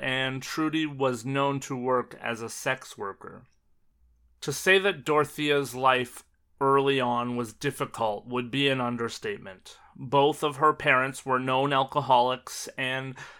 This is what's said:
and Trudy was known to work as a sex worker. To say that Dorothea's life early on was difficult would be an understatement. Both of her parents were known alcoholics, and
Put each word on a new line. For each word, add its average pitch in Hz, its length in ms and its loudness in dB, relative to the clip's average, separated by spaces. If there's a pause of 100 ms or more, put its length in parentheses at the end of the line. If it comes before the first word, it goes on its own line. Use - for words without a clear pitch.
and 131 400 -2
Trudy 156 440 -2
was 131 380 -2
known 139 360 0
to 135 160 -8
work 123 440 -2
as 117 220 -6
a 113 60 -6
sex - 500 -6
worker. 101 460 -12 (960)
To 147 120 -6
say 190 280 4
that 185 240 -2
Dorothea's 147 680 2
life 127 520 2 (360)
early 139 380 4
on 120 380 0
was 117 160 -6
difficult 110 760 -4
would 123 240 -4
be 139 180 0
an 131 120 0
understatement. 113 1000 -6 (180)
Both 143 460 2
of 147 140 -2
her 151 160 4
parents 135 520 2
were 127 140 2
known 131 340 0
alcoholics, 135 1040 2
and 131 380 -6 (240)